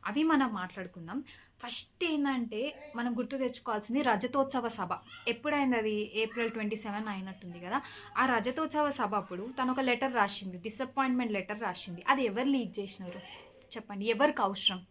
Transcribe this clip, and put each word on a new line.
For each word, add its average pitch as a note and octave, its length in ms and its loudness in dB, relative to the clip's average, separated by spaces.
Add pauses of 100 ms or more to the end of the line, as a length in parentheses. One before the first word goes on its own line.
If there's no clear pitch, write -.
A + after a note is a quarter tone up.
అవి A3 160 2
మనం C4+ 320 4
మాట్లాడుకుందాం. F#3 680 -8 (420)
ఫస్ట్ - 380 -6
ఏందంటే, C4+ 680 0 (220)
మనం A#3+ 220 -2
గుర్తు B3+ 180 -2
తెచ్చుకోవాల్సింది B3 680 0
రజతోత్సవ B3+ 680 2
సభ. G#3+ 200 -4 (400)
ఎప్పుడైంది C4 480 2
అది? G#3+ 380 0
ఏప్రిల్ A3 360 0
ట్వంటీ G#3+ 260 -2
సెవెన్ G#3+ 320 -6
అయినట్టుంది F#3 520 -8
కదా. G3+ 220 -2 (340)
ఆ B3+ 100 4
రజతోత్సవ C#4 640 2
సభ A3 240 0
అప్పుడు G3 480 -2
తను B3+ 100 2
ఒక C4 80 0
లెటర్ B3 340 2
రాసింది, G3 440 2
డిసప్పాయింట్‌మెంట్ B3 760 0
లెటర్ G3 280 -2
రాసింది. F3+ 480 -6
అది C4+ 160 6
ఎవరు A#3 240 2
లీక్ A#3+ 300 2
చేసినారు F#3+ 400 -8 (580)
చెప్పండి, G#3 300 -6
ఎవరికి B3+ 360 4
అవసరం? G3 480 0